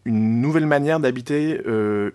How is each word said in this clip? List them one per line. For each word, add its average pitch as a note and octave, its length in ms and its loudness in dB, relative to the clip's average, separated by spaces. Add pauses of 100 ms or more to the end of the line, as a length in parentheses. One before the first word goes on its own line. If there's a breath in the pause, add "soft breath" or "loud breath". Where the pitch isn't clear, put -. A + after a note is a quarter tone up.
une A2+ 380 0
nouvelle D#3 260 0
manière D3 320 2
d'habiter, D3 640 -2
euh, G#2 500 0